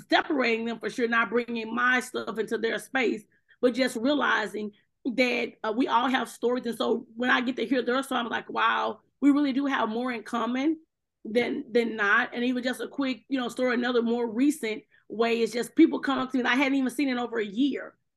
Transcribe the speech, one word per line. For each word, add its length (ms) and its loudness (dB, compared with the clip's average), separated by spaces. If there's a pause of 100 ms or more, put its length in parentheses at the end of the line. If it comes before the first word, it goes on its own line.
separating 560 2
them 140 -6
for 100 -6
sure, 180 -2
not 220 0
bringing 440 -2
my 280 2
stuff 380 -6
into 180 -2
their 220 -2
space, 440 -2 (380)
but 120 4
just 220 0
realizing 760 0 (340)
that, 480 0 (100)
uh, 120 -2
we 120 2
all 220 2
have 180 0
stories. 380 -2
And 120 -6
so 280 -2 (100)
when 140 0
I 120 4
get 160 -2
to 80 -2
hear 160 2
their 220 0
story, 180 -4
I'm 80 -6
like, 200 -6
"Wow, 500 0 (220)
we 100 8
really 220 2
do 140 0
have 220 0
more 220 -2
in 120 -6
common 560 -2 (440)
than, 480 0
than 240 2
not." 380 2
And 100 -4
even 200 0
just 180 -4
a 80 -6
quick, 400 -4
you 100 -2
know, 80 -2
story, 280 0
another 260 2
more 280 0
recent 540 0 (260)
way 320 0
is 120 0
just 240 -4
people 220 6
come 200 -2
up 120 -4
to 60 0
me 60 2
that 80 2
I 40 4
hadn't 200 2
even 160 2
seen 160 -2
in 100 -2
over 220 -4
a 60 -2
year. 500 -2 (220)